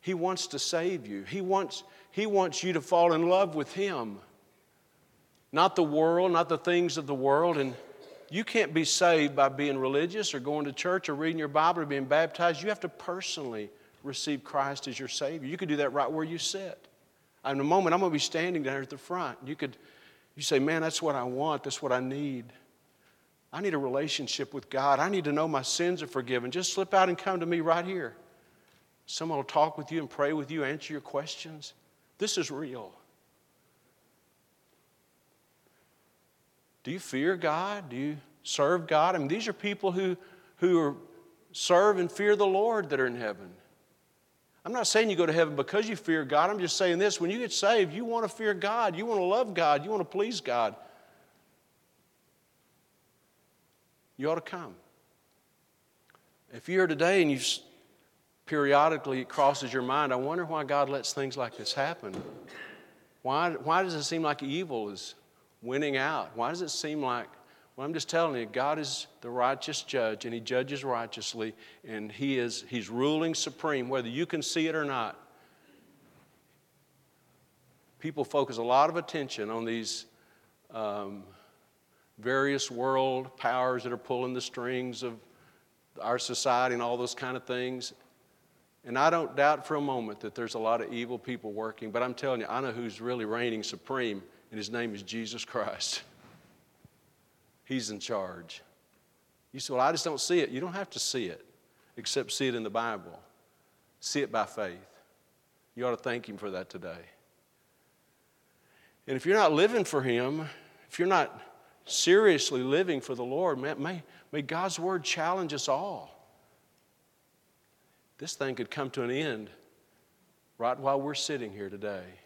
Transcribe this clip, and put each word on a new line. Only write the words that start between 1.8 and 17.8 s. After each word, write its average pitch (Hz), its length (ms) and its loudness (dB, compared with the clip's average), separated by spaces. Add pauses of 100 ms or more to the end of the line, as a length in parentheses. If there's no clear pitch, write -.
he 208 160 -2
wants 190 380 2
you 180 100 0
to 156 80 0
fall 170 320 6
in 170 160 4
love 185 240 4
with 147 200 -2
him. 139 440 -4 (1300)
Not 180 240 4
the 175 80 6
world, 160 480 4
not 170 180 4
the 160 80 2
things 175 400 2
of 151 80 -6
the 143 80 -2
world. 143 440 4
And 131 180 -2 (560)
you 196 120 -2
can't 185 300 2
be 160 120 2
saved 156 500 4
by 139 140 6
being 139 280 0
religious 151 560 0
or 143 60 -4
going 147 260 -2
to 139 80 -6
church 185 360 -2
or 147 60 -2
reading 160 220 -2
your 151 100 -2
Bible 165 340 4
or 151 40 -2
being 139 200 -2
baptized. 160 580 2
You 202 60 -2
have 208 100 -2
to 175 100 -6
personally 135 800 -6 (340)
receive 143 400 -4
Christ 139 440 -2
as 120 100 -8
your 131 120 -8
Savior. 147 380 -4
You 165 100 -6
could 180 120 -4
do 151 60 2
that 143 160 2
right 135 180 0
where 156 160 -2
you 165 120 -6
sit. 190 500 -6 (580)
In 139 140 0
a 139 40 2
moment, 170 300 4